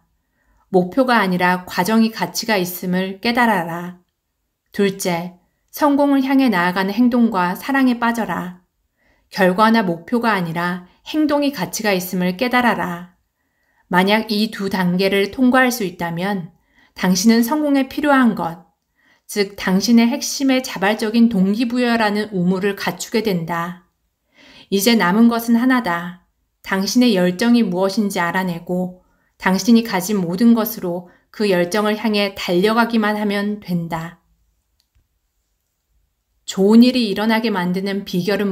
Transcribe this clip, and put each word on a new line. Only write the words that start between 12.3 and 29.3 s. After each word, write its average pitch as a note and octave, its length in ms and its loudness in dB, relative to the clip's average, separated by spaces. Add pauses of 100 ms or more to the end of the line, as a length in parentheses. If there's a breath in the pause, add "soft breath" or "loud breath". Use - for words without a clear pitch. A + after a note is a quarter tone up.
깨달아라. F#3 800 -2 (720)
만약 G3+ 440 2
이 G#3+ 200 -2
두 G3 180 -8
단계를 F#3+ 600 0
통과할 B3+ 400 2
수 A#3 140 -4
있다면 F3 680 -6 (420 soft breath)
당신은 G3+ 480 2
성공에 C#4 460 0
필요한 C4+ 460 2
것, E3+ 320 -8 (600)
즉 G3+ 300 -4
당신의 A#3 520 2
핵심의 C4+ 540 -2
자발적인 A3+ 680 0
동기부여라는 A3 1040 0
우물을 F#3+ 440 -2
갖추게 G3 460 -4
된다. F3 680 -6 (840 loud breath)
이제 G3+ 240 2
남은 G#3 340 4
것은 A#3 280 0
하나다. F#3 680 -2 (360)
당신의 G3+ 520 2
열정이 F#3+ 480 2
무엇인지 G3 580 -2
알아내고 F3+ 840 -4 (340 soft breath)